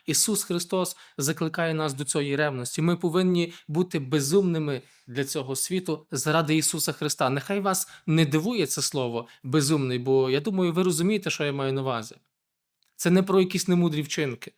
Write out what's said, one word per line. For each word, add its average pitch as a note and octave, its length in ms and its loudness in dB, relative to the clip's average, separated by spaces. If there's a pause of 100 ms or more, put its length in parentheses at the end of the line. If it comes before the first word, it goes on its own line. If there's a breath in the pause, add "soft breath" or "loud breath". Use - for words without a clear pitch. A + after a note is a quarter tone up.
Ісус G3 380 0
Христос F3 520 -4 (220 loud breath)
закликає D#3+ 560 -2
нас D#3 200 -2
до C#3 100 -8
цієї C#3+ 320 -2
ревності. C#3 460 -2
Ми E3+ 140 4
повинні F3 560 2 (160 loud breath)
бути E3+ 300 -2
безумними D3 840 0 (240 soft breath)
для B2+ 180 -4
цього C3+ 320 -4
світу F3+ 540 -4
заради D#3 460 2
Ісуса D3+ 360 0
Христа. C#3+ 380 0
Нехай G3 300 -2
вас F#3+ 280 -2 (180 loud breath)
не D#3+ 200 6
дивує D#3+ 400 0
це C#3 160 -4
слово A#2+ 440 -2 (160 loud breath)
"безумний", C3+ 560 2
бо, C3 320 2
я C#3 100 2
думаю, F#3 320 0
ви F3+ 100 2
розумієте, F3+ 480 0
що - 140 -2
я C#3+ 80 0
маю C3+ 200 -2
на C3+ 100 -2
увазі. A#2+ 340 -6 (800)
Це - 140 0
не F#3 120 6
про F#3+ 180 4
якісь F#3 280 0
немудрі E3+ 340 2
вчинки. C#3+ 560 -6